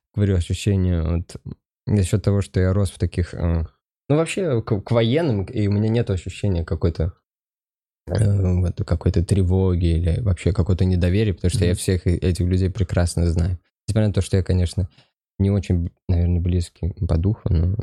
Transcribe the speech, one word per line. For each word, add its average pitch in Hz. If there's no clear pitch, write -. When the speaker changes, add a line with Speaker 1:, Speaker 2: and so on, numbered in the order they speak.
Speaker 1:
говорю, 98
ощущения 92
вот 85
за 101
счет 95
того, 101
что -
я 92
рос 98
в -
таких, 87
э, 85
ну, 143
вообще 160
к, 104
к -
военным, 117
и 104
у 101
меня 104
нету 113
ощущения 92
какой-то, 80
э, 101
вот, 90
какой-то 90
тревоги 92
или 87
вообще 87
какого-то 90
недоверия, 92
потому 87
что 90
я 90
Speaker 2:
Мгм. -
Speaker 1:
всех -
э-, 87
этих 87
людей 92
прекрасно 87
знаю. 85
Несмотря 107
на 92
то, 95
что -
я, 92
конечно, 90
не 98
очень, 90
наверное, 87
близкий 87
по 85
духу, 95
но 87